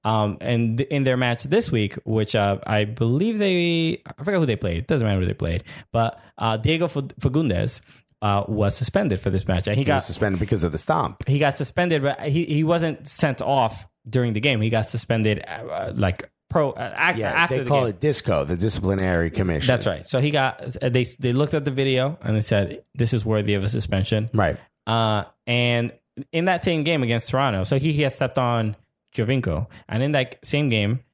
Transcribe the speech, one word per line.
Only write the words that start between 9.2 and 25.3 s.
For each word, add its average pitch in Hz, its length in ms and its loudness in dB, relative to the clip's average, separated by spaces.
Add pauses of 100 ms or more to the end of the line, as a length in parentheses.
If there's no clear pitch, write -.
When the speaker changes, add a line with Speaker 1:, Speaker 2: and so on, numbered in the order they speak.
Speaker 1:
for 95 100 -2
this 92 160 -2
match. 92 220 0
And 107 80 0
he 135 60 2
Speaker 2:
He 135 40 0
Speaker 1:
got 143 100 4
Speaker 2:
was 127 100 -2
suspended 95 340 -2
because 104 240 0
of 80 80 0
the 80 60 -4
stomp. - 500 -2
Speaker 1:
He 143 100 2
got 143 180 2
suspended, 160 460 0
but 139 200 -2
he, 156 240 0
he 156 180 0
wasn't 160 420 0
sent - 340 0
off 127 460 0 (220)
during 120 240 2
the 104 80 0
game. 123 200 2
He 113 100 2
got 110 160 0
suspended, 110 600 0
uh, 95 480 -8
like, - 340 0 (200)
pro, 147 240 2
uh, - 260 -8
ac-, 160 220 2
Speaker 2:
Yeah, 107 100 -2
Speaker 1:
after 165 280 2
Speaker 2:
they 139 40 -2
Speaker 1:
the 120 60 -4
Speaker 2:
call 139 140 4
Speaker 1:
game. 117 80 0
Speaker 2:
it 92 100 -10
disco, 98 440 2
the 85 120 -2
disciplinary 92 720 0
commission. 87 380 0
Speaker 1:
That's 117 180 2
right. 82 180 -4
So - 140 -2
he 147 140 2
got, 131 500 -2
uh, 135 60 0
they, 123 160 2 (160)
they 127 120 0
looked 147 220 2
at 143 100 -2
the 143 60 0
video 135 520 0
and 110 140 -2
they 107 40 2
said, 101 420 0 (120)
"This 117 180 0
is 110 120 0
worthy 107 300 0
of 98 80 0
a 98 60 0
suspension." 107 680 -2
Speaker 2:
Right. 90 220 2 (300)
Speaker 1:
Uh, 113 380 0 (220)